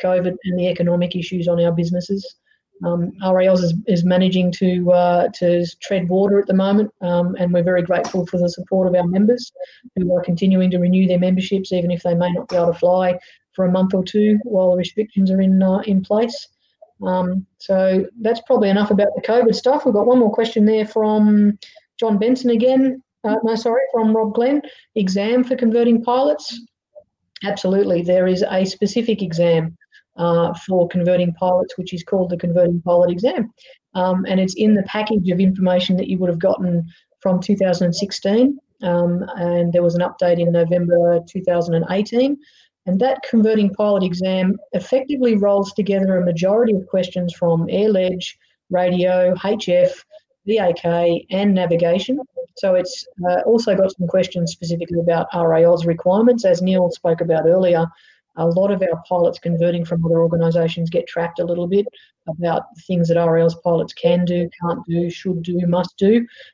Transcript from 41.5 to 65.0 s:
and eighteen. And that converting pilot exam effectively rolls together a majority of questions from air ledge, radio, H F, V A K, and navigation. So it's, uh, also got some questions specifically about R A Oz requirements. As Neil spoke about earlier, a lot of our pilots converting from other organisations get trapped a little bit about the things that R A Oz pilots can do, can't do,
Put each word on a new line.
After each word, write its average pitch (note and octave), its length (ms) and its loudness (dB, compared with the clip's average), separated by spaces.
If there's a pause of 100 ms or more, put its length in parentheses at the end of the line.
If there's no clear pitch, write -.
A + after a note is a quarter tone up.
and E3 140 0
eighteen. A#3+ 480 0 (500)
And F#3+ 120 0
that B3+ 280 -2
converting G#3+ 460 2
pilot G#3 300 0
exam F#3 540 -2 (160)
effectively B3+ 640 -2
rolls G3 380 0
together F#3+ 420 0
a F3+ 100 0
majority G3 500 0
of F#3 120 -4
questions F3+ 460 -4
from E3 360 -2
air G3 200 0
ledge, F#3 480 -2 (320)
radio, F3+ 760 0
H G#3+ 260 -4
F, F3+ 360 2 (400)
V G#3+ 140 0
A F3+ 120 0
K, E3+ 600 0
and G3 220 2
navigation. F3 640 0 (380)
So F#3+ 180 0
it's, F3+ 300 -4 (240)
uh, F3+ 120 2
also A3+ 340 2
got F#3+ 220 2
some F3 100 -4
questions F3 440 -2
specifically E3+ 500 -6
about E3+ 320 0
R E3 220 0
A E3 100 4
Oz E3+ 200 4
requirements. G3+ 600 2
As F3+ 160 -2
Neil F#3 300 0
spoke E3 280 -2
about D#3+ 280 0
earlier, F3 380 2 (520)
a E3 80 -2
lot F#3 240 0
of F#3+ 120 -2
our E3 280 -2
pilots F3 300 0
converting E3+ 440 -2
from E3 220 -4
other E3 140 2
organisations E3 720 0
get E3+ 180 -4
trapped E3+ 320 -6
a E3+ 60 -2
little F3 220 -4
bit G3+ 200 0 (400)
about E3 360 -4 (120)
the E3 60 -20
things E3+ 260 -2
that E3+ 100 2
R E3 200 2
A E3 80 4
Oz E3 100 0
pilots - 380 -2
can F3 320 0
do, F3 220 -2 (140)
can't E3+ 260 -6
do, E3+ 220 -2